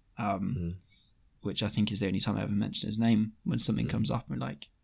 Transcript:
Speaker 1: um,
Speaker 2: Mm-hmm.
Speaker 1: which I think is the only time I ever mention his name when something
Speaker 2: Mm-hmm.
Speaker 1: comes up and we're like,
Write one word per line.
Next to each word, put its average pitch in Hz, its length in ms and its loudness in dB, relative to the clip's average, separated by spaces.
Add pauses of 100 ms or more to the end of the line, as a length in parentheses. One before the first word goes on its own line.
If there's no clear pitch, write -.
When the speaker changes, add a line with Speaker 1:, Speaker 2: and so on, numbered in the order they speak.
(180)
Speaker 1:
um, 98 400 -2
Speaker 2:
Mm-hmm. 85 120 -4 (720)
Speaker 1:
which 101 220 -4
I 101 60 0
think 104 220 0
is 98 100 0
the 98 60 0
only 95 120 -2
time 104 180 -2
I 98 60 -2
ever 104 80 -4
mention 101 360 0
his 107 120 -2
name 110 340 4 (120)
when 120 140 2
something 117 260 4
Speaker 2:
Mm-hmm. 113 60 -2
Speaker 1:
comes 117 200 0
up - 180 -4
and - 100 -6
we're 127 60 -4
like, - 200 -10 (180)